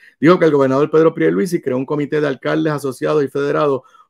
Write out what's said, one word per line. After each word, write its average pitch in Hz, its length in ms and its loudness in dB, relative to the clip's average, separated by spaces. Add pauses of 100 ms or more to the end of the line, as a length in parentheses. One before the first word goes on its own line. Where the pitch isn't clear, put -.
(200)
dijo 175 180 6
que 170 60 2
el 160 80 4
gobernador 139 380 2
Pedro 160 240 2
Pierluisi 170 460 -2
creó 127 160 -4
un 135 100 -4
comité 147 340 -4
de 147 80 -2
alcaldes 151 440 -4
asociados 147 520 -2
y 135 40 -6
federados 143 540 -2 (280)